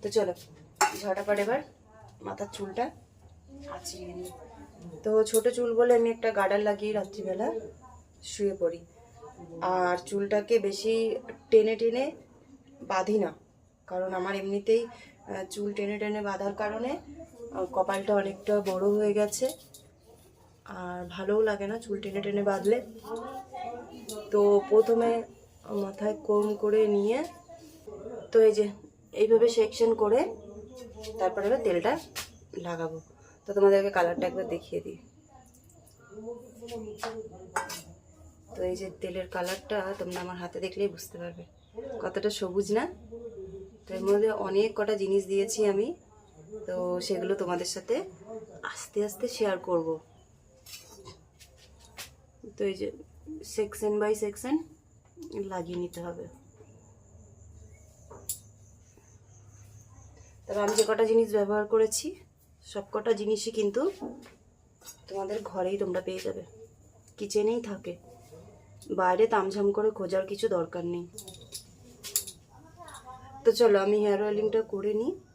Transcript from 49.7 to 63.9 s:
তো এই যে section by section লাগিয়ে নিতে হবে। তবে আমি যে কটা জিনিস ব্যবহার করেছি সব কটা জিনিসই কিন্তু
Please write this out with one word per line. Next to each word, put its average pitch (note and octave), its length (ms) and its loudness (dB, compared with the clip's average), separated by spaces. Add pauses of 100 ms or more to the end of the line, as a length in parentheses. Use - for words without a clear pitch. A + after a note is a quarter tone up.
তো - 140 -4
এই F#3+ 100 -4
যে G3+ 80 -4 (640)
section G#3 380 -2 (100)
by G#3+ 100 2 (120)
section G#3+ 300 -4 (1000)
লাগিয়ে F3 320 -6
নিতে F3 220 -10
হবে। E3+ 180 -10 (4000)
তবে G3+ 200 -4
আমি G#3+ 140 0
যে A3 120 6
কটা A3 200 4
জিনিস A3+ 180 6 (100)
ব্যবহার G#3 360 2
করেছি A3 320 4 (640)
সব G3+ 120 -8 (100)
কটা A3 260 0
জিনিসই G#3+ 380 -2
কিন্তু G#3 240 0 (1300)